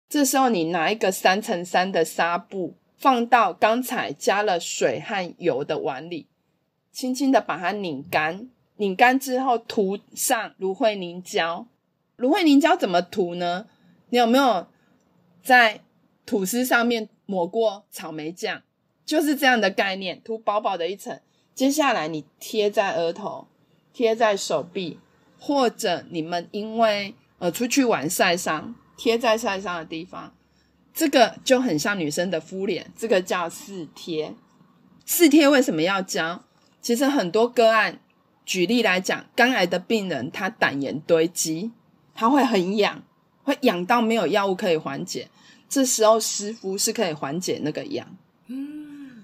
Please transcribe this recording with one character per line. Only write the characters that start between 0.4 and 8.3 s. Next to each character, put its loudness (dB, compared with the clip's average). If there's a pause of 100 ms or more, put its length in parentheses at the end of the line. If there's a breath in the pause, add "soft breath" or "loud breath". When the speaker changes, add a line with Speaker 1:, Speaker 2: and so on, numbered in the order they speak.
Speaker 1:
你 2
拿 0
一 0
个 0
三 2
乘 -6
三 0
的 2
纱 -2
布， -10 (200)
放 2
到 4
刚 2
才 -6
加 0
了 0
水 -2
和 -6
油 -2
的 -4
碗 -6
里， -10 (640)
轻 -4
轻 0
的 6
把 -4
它 -2
拧 -6
干。 -2 (300)